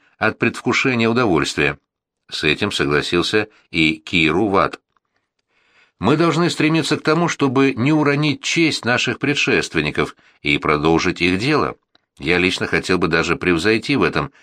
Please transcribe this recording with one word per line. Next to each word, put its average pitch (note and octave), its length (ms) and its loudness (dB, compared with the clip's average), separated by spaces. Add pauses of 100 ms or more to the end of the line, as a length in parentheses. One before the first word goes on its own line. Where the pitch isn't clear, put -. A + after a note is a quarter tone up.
(180)
от G#2+ 220 -2
предвкушения A#2+ 720 -2
удовольствия. D#2+ 680 0 (520)
С - 140 -8
этим D#2+ 280 0
согласился D2 800 -2 (200)
и D#2+ 260 0
Киру E2+ 520 0
Ват. F#2 320 0 (1200)
«Мы A2+ 160 2
должны E3 340 2
стремиться D#3 460 0
к C#3 80 -8
тому, D#3+ 240 2
чтобы C3+ 460 2
не B2+ 180 0
уронить D3 500 0
честь D#3+ 440 -2
наших A#2+ 340 0
предшественников D#2+ 960 -2 (260)
и D2 160 2
продолжить D#2 640 2
их F2+ 160 2
дело. A2+ 380 -2 (420)
Я F2 200 0
лично F2+ 300 0
хотел E2+ 300 0
бы F2 120 0
даже E2 260 0
превзойти G#2+ 600 0
в G2 60 2
этом D2 280 -2 (120)